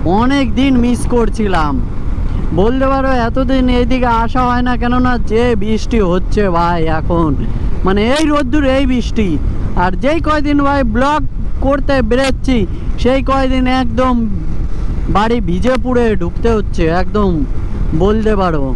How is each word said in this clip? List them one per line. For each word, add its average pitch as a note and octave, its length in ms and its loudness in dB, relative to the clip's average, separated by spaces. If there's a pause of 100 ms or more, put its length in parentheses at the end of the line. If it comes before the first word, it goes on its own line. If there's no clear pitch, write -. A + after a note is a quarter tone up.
অনেক A#3+ 500 0
দিন C4 220 2
মিস A#3+ 320 0
করছিলাম G3+ 720 0 (720)
বলতে B3 320 2
পারো, C4+ 220 0
এতদিন B3+ 600 0
এইদিকে B3 380 2
আসা A#3 340 0
হয় B3 220 0
না, B3 140 0
কেননা B3 420 0
যে A3+ 380 0
বৃষ্টি A3 440 0
হচ্ছে F#3+ 480 0
ভাই E3+ 360 0
এখন, D#3+ 500 0 (500)
মানে, G3+ 280 2
এই D#4 140 0
রোদ্দুর D4 380 0
এই C4+ 220 2
বৃষ্টি। G#3+ 520 0 (380)
আর F#3 160 2
যেই C#4+ 280 0
কয়দিন D4 420 0
ভাই C#4 200 0
ব্লগ C4+ 440 0 (340)
করতে C4+ 420 0
বেরোচ্ছি, B3 640 0 (320)
সেই C4 240 2
কয়দিন C4 440 0
একদম B3 600 0 (840)
বাড়ি A3+ 300 2
ভিজে F#3 420 0
পুড়ে A#3+ 340 0
ঢুকতে F3 340 0
হচ্ছে, G3+ 360 0
একদম F#3 580 0 (500)
বলতে G#3+ 420 2
পারো। D#3 400 0